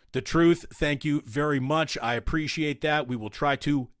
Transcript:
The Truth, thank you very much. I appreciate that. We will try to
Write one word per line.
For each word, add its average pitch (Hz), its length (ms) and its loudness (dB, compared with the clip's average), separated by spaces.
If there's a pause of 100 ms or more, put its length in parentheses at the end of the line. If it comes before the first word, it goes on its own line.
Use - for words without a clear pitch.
(120)
The 127 80 -2
Truth, 170 520 4
thank 147 320 -2
you 151 220 0
very 143 320 0
much. 147 420 0
I 120 140 0
appreciate 151 680 -2
that. 151 260 0
We 123 80 -4
will 107 140 -8
try 143 260 0
to 143 320 0 (120)